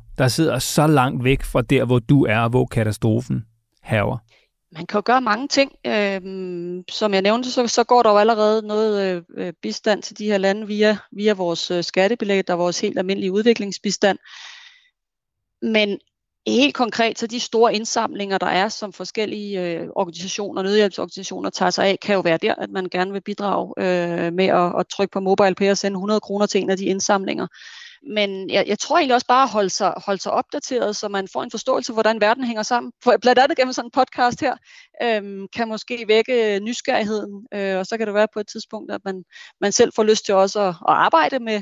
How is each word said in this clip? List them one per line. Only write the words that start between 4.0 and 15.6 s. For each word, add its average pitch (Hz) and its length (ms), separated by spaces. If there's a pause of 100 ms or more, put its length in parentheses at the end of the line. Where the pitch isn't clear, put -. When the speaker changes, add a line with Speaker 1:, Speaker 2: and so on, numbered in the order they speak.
Speaker 2:
Man 170 140
kan 208 120
jo 202 80
gøre 254 160
mange 240 260
ting. 277 240 (160)
Øhm, 185 1000
som 214 240
jeg 190 80
nævnte, 240 300
så, 240 160
så 240 160
går 247 200
der 220 80
jo 208 60
allerede 214 500
noget, 214 380
øh, 180 160 (160)
øh, 180 240
bistand 214 400
til - 160
de 214 80
her 208 120
lande 196 300
via, 208 300 (140)
via 208 220
vores, 175 380
øh, 175 120
skattebillet 196 680
og 175 100
vores 175 200
helt - 180
almindelige 196 340
udviklingsbistand. 208 880 (1400)